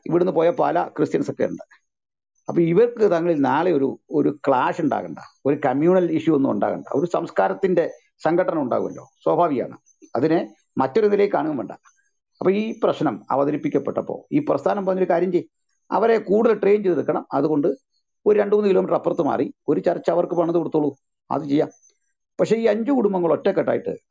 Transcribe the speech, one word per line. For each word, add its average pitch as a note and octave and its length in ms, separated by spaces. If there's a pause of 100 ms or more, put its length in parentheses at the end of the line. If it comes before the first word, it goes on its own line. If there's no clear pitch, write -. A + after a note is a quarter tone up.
ഇവിടുന്ന് F3 260
പോയ D#3+ 180
പാല E3 380
ക്രിസ്ത്യൻസ് - 440
ഒക്കെ - 120
ഉണ്ട്. - 200 (840)
അപ്പൊ D3+ 120
ഇവർക്ക് G#3 500
തങ്ങളിൽ E3+ 300
നാളെ D3 300
ഒരു, C3+ 280 (120)
ഒരു D3 360
clash C#3+ 340
ഉണ്ടാകണ്ട, G2+ 380 (260)
ഒരു D3 200
communal E3 460
issue D#3+ 240
ഒന്നും C3+ 160
ഉണ്ടാകണ്ട, G#2 420
ഒരു F3+ 120
സംസ്കാരത്തിന്റെ F3 840 (320)
സംഘടന F3 360
ഉണ്ടാകുമല്ലോ, A2+ 500 (140)
സ്വാഭാവികമാണ്. D3 540 (380)
അതിനെ D#3 380 (240)
മറ്റൊരു G#3 300
നിലയിൽ G3+ 260
കാണുകയും D3+ 240
വേണ്ട. G2+ 140 (680)
അപ്പൊ F#3+ 120
ഈ A3 320
പ്രശ്നം C#3+ 480
അവതരിപ്പിക്കപ്പെട്ടപ്പോ - 1000
ഈ C#3+ 80 (100)
പ്രസ്ഥാനം F#3+ 360
പറഞ്ഞൊരു F#3 240
കാര്യം F3+ 220
ചെയ്യും, E3+ 180 (420)
അവരെ A3 260
കൂടുതൽ G#3+ 420
train G3+ 240
ചെയ്തെടുക്കണം. D#3 500
അതുകൊണ്ട് D3 340 (580)
ഒരു G#3 140
രണ്ട് G3+ 160
മൂന്ന് G#3 140
kilometer F#3 260
അപ്പുറത്ത് - 260
മാറി B2+ 320 (140)
ഒരു D#3 120
ചർച്ച് E3 320
അവർക്ക് F3 220
പണിത് E3+ 220
കൊടുത്തോളൂ, D3+ 400 (360)
അത് C3+ 100
ചെയ്യാം. D3 260 (720)
പക്ഷെ F#3 160
ഈ A3+ 100
അഞ്ചു A3 260
കുടുംബങ്ങൾ G3 400
ഒറ്റക്കെട്ടായിട്ട് D3 680 (140)